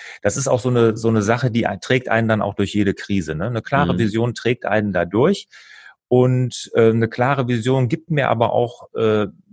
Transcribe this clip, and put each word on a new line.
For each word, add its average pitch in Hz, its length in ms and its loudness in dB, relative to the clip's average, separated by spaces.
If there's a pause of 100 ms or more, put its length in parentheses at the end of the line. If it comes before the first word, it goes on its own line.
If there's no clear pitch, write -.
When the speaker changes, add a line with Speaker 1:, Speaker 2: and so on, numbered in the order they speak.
(220)
Speaker 1:
das 101 140 0
ist 135 100 -2
auch 127 140 2
so 127 80 -2
eine, 117 280 2
so 113 120 -2
eine 110 140 2
Sache, 120 280 0
die 113 160 0
ein-, 98 140 -4
trägt 127 280 -2
einen 113 200 2
dann 107 140 2
auch 98 120 -4
durch 101 200 -2
jede 101 200 2
Krise, 87 400 -4
ne? 82 120 -6
Eine 117 140 -4
klare 139 340 0
Speaker 2:
Mhm. - 40 -2
Speaker 1:
Vision 113 360 0
trägt - 320 -2
einen 104 260 0
da 87 120 0
durch. 120 440 0 (580)
Und, 127 680 0
äh, 113 160 4
eine 113 180 2
klare 127 400 -2
Vision 123 400 0
gibt - 220 -6
mir 139 180 0
aber 113 240 0
auch, - 420 -4
äh, 107 320 0 (260)